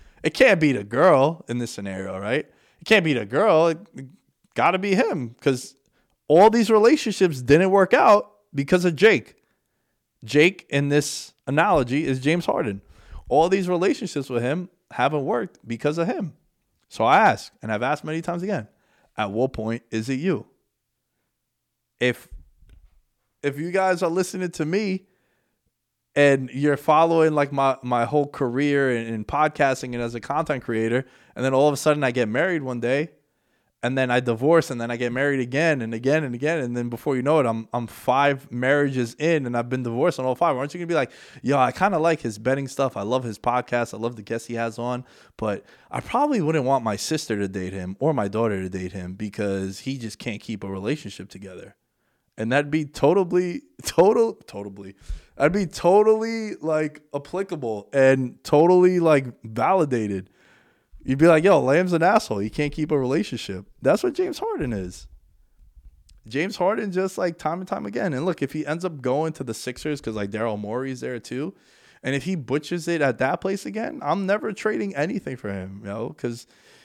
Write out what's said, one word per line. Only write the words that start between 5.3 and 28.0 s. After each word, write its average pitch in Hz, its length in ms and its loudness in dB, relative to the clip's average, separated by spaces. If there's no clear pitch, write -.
'cause - 360 -2
all 180 220 8
these 220 200 4
relationships 208 720 4
didn't 160 300 6
work 190 220 6
out 208 380 6
because 151 300 2
of 170 140 0
Jake. 175 400 4
Jake, 151 440 4
in 143 200 0
this - 440 -2
analogy, 147 580 2
is 135 140 -2
James 160 280 0
Harden. 101 340 -4
All 151 180 4
these 190 220 0
relationships 180 600 -2
with 120 140 -2
him 165 260 -4
haven't 143 320 0
worked 208 420 -4
because 147 320 -2
of 170 100 0
him. 233 260 -4
So - 180 -4
I 139 120 6
ask, 180 340 2
and 110 100 -4
I've 107 80 -2
asked 143 220 -2
many 160 180 -6
times 175 220 -6
again, 175 240 -6
at 104 140 -4
what 123 200 -2
point 113 380 -6
is 113 200 -4
it 135 100 -4
you? 170 260 -2
If, 123 280 -2
if 139 160 -4
you 170 140 -6
guys 185 320 0
are 170 80 0
listening 185 400 -2
to - 120 -6
me 185 440 -2
and 139 360 4
you're 139 260 0
following, 160 560 4
like, 143 180 0
my, 135 300 0
my 120 240 0